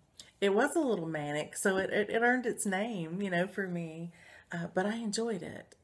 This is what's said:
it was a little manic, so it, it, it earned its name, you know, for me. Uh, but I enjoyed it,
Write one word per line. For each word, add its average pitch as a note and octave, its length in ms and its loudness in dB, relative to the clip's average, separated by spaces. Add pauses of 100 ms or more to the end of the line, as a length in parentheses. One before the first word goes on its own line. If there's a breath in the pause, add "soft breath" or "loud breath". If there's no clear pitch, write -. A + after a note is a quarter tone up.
(420 loud breath)
it G3 120 4
was B3+ 220 4
a E4+ 60 4
little G3+ 260 0
manic, D3+ 480 -4
so G3 220 2
it, F#3+ 140 0
it, G#3 180 2
it A3+ 120 2
earned A#3+ 240 4
its - 200 -2
name, F#3+ 560 -2
you G3+ 80 -2
know, F3 180 2
for F#3+ 200 -4
me. E3+ 440 -6 (400 loud breath)
Uh, E3+ 220 -4
but F#3+ 120 2
I G#3+ 100 0
enjoyed A3+ 460 -2
it, - 420 -12